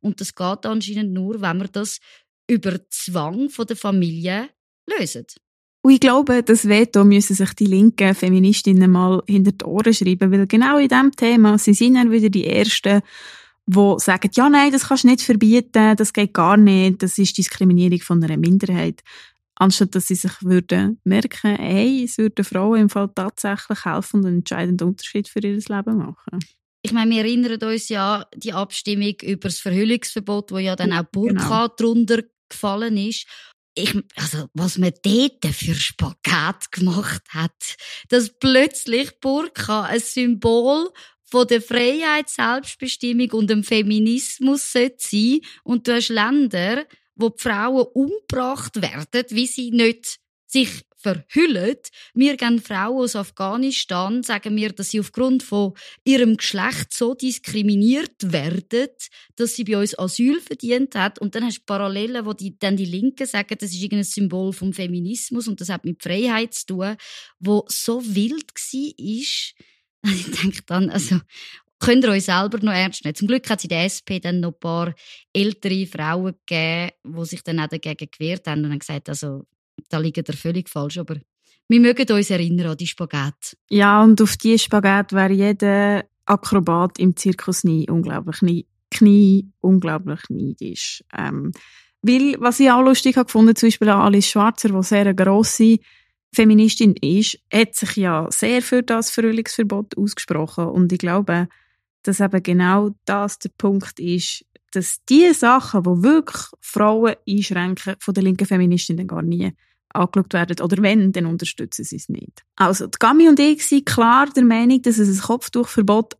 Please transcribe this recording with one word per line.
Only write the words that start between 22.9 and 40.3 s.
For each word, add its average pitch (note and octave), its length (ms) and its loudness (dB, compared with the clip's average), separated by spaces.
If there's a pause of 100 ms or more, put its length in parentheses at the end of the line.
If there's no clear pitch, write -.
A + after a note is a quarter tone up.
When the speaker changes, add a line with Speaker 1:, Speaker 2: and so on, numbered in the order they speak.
Speaker 2:
tatsächlich G3+ 720 -6
helfen F#3 360 -2
und F#3+ 60 0
einen F3 120 0
entscheidenden F3 500 -4
Unterschied G3+ 400 -6
für G#3+ 120 -8
ihr G3+ 140 -4
Leben G#3+ 440 -4
machen. - 420 -10 (420)
Speaker 1:
Ich G#3+ 100 -6
meine, A3+ 180 0
wir A3+ 80 0
erinnern A3+ 440 -2
uns A3 280 -6
ja G3+ 440 -4
die F#3+ 200 -10
Abstimmung G3+ 680 -4
über F#3+ 280 -6
das - 80 -10
Verhüllungsverbot, G#3 920 -4
wo F#3+ 80 -6
ja F#3+ 180 -4
dann F3+ 180 -2
auch E3+ 100 -2
Burka G#3+ 600 -2
Speaker 2:
Genau. - 100 -4
Speaker 1:
drunter A#3 460 0 (260)
gefallen G#3 480 -4
ist. G#3+ 300 -6 (480)
Ich, F3+ 200 -4 (220)
also, D3+ 380 -8
was F3 240 -4
man F3+ 140 0 (100)
dort B3 420 0 (100)
für D#3+ 200 -6
Spagat - 1000 -6
gemacht F3+ 560 -4
hat, - 480 -8 (320)
dass A#3+ 300 0
plötzlich C4 840 0
Burka C4+ 640 -4
ein A3+ 180 -4
Symbol A#3+ 880 0 (360)